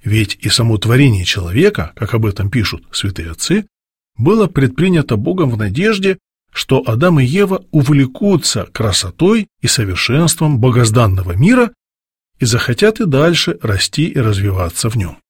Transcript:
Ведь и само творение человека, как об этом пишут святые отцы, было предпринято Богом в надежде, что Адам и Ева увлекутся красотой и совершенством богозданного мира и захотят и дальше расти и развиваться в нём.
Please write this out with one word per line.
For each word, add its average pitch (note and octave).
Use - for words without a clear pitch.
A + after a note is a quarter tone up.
Ведь G#2
и G#2
само A2+
творение A2+
человека, G#2
как -
об A2
этом G2+
пишут -
святые E2
отцы, F#3+
было F#3+
предпринято C#3+
Богом D#3
в A2+
надежде, F#3
что -
Адам D3
и C3
Ева F#3+
увлекутся C#3
красотой E3+
и A#2+
совершенством C3+
богозданного A2
мира A3+
и C3
захотят D#3+
и A#3
дальше D#3+
расти A2
и -
развиваться G2
в A2+
нём. F2